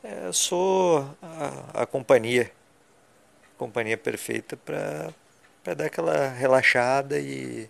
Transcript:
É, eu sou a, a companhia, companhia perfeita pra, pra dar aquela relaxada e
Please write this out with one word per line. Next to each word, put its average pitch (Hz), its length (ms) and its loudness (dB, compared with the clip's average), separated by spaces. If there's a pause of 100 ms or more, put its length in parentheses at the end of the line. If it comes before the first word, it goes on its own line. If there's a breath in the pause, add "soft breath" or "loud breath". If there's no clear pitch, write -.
É, - 240 -10
eu 180 60 -6
sou 175 880 2
a, 143 640 -8
a 120 40 0
companhia, 123 640 4 (1080)
companhia 110 400 -4
perfeita 113 580 -6
pra, 151 560 -8 (500)
pra - 120 -4
dar 151 100 -4
aquela 156 440 0
relaxada 131 920 2
e 131 520 -8